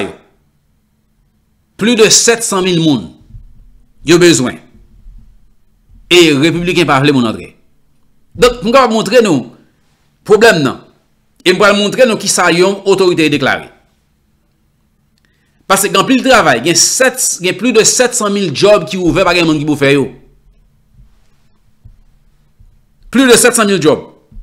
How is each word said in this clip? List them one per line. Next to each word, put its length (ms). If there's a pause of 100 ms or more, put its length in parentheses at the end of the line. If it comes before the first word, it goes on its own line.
yo, 80 (1700)
pli 160
de 160
sèt 320
san 200
mil 180
moun 240 (1000)
yo 160
bezwen, 380 (1500)
e 100 (140)
repibliken 560
pa 140
vle 120
moun 140
antre? 240 (840)
Donk 240
m 80
kapab 220
moutre 320
nou 240 (760)
pwoblèm 360
nan, 160 (640)
e 100
m 60
pral 180
moutre 300
nou 140
kisa 340
yon 240 (100)
otorite 380
yo 60
deklare. 360 (2000)
Paske 220
gen 100
anpil 240
travay, 400
gen 120
sèt 440
san, 240
gen 140
plis 160
de 100
sèt 320
san 160
mil 160
djòb 400
ki 80
ouvè, 300
pa 100
gen 80
moun 160
ki 60
pou 100
fè 160
yo, 140 (3000)
plis 160
de 80
sèt 200
san 120
mil 120
djòb, 260 (360)